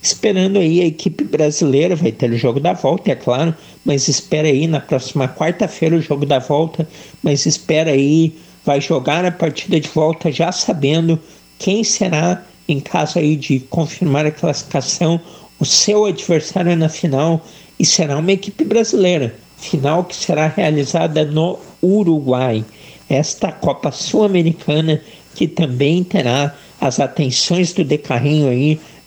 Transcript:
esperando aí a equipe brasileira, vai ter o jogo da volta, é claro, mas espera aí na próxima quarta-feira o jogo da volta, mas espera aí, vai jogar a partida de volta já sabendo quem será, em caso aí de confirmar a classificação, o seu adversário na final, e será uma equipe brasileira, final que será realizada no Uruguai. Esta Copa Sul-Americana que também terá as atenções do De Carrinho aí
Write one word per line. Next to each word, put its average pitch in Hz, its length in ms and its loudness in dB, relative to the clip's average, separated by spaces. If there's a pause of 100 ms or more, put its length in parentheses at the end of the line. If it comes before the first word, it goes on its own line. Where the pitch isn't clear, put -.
esperando 196 560 0
aí 170 220 2
a 180 60 2
equipe 160 360 -2
brasileira, 151 720 2
vai 156 160 0
ter 117 200 -2
o 117 60 0
jogo 123 220 0
da 165 140 0
volta, 170 400 0
é - 20 2
claro, 143 400 -2 (300)
mas 143 240 0
espera 156 400 0
aí 143 180 2
na 156 140 0
próxima 131 480 -2
quarta-feira 165 680 -2
o 165 60 2
jogo 147 260 -2
da 139 140 2
volta, 156 480 -2 (340)
mas 147 240 0
espera 156 460 0
aí, 156 420 4 (300)
vai 143 160 2
jogar 147 440 0
a 180 60 2
partida 165 480 -2
de 151 100 -4
volta 160 440 0
já 165 180 0
sabendo 165 680 0 (360)
quem 208 280 0
será, 175 600 -2 (240)
em 143 120 0
caso 156 380 -2
aí 151 180 2
de 135 240 -2
confirmar 151 680 -2
a 151 60 0
classificação, 165 880 -2 (400)
o - 40 0
seu 208 400 2
adversário 175 720 0
na 160 120 2
final, 160 580 0 (320)
e 160 60 2
será 147 340 2
uma 175 140 2
equipe 196 320 -2
brasileira, 180 680 2 (220)
final 156 480 -2
que - 120 -12
será 156 320 0
realizada 156 760 0
no 156 340 -2 (220)
Uruguai. 135 840 2 (440)
Esta 156 440 0
Copa 143 400 -2
Sul-Americana 160 1080 0 (340)
que - 120 0
também 151 560 0
terá 143 520 0 (260)
as 135 200 -2
atenções 156 720 0
do 185 120 0
De 147 120 0
Carrinho 143 520 0
aí 143 300 2 (280)